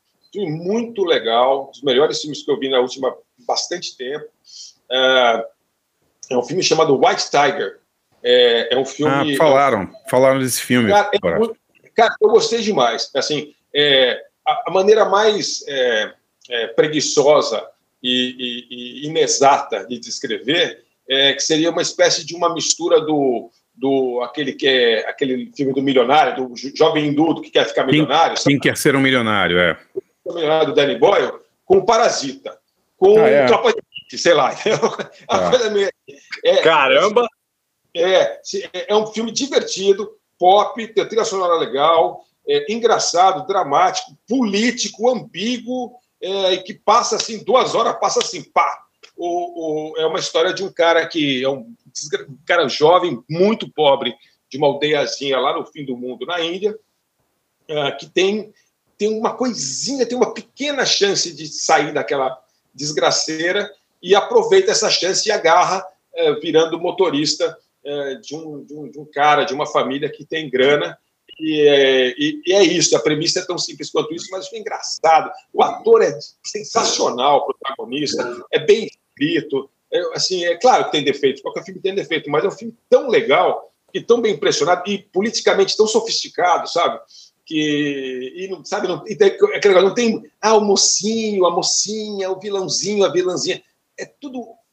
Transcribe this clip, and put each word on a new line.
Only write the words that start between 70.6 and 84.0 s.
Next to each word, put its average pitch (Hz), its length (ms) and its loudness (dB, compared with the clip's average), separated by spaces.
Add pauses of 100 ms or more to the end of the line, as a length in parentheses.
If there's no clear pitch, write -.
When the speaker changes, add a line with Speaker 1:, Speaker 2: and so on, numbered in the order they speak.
Speaker 1:
E 156 280 -2
é, 135 400 4 (100)
e, 151 280 -4
e 180 60 2
é 196 100 6
isso, 156 340 2
a - 40 -2
premissa 156 400 -2
é 175 60 -8
tão 175 120 -6
simples 156 320 -10
quanto 156 240 -2
isso, 170 160 -12
mas 185 180 -10
foi 226 100 -14
engraçado. 156 720 0 (220)
O 196 100 2
ator - 400 4
é 147 140 0 (280)
sensacional, 147 920 0
o - 160 -4
protagonista, 123 880 -8 (100)
é 156 60 0
bem 202 280 2
escrito. 151 840 -6 (220)
É, 165 80 -2 (140)
assim, 175 300 -4
é 170 120 -2
claro 208 300 4
que - 60 -6
tem 147 120 -2
defeito, 131 380 0
qualquer 165 220 -8
filme 190 160 -16
tem 190 140 -4
defeito, 160 340 -6
mas 151 160 0
é 196 40 -2
um 185 40 -4
filme 226 220 -14 (160)
tão 269 180 4
legal 175 640 0 (220)
e 180 60 -6